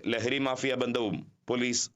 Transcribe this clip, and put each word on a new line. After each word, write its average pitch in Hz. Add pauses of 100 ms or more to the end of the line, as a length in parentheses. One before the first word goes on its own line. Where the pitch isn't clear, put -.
(140)
ലഹരി 123
മാഫിയ 131 (100)
ബന്ധവും 117 (340)
പോലീസ് 123 (100)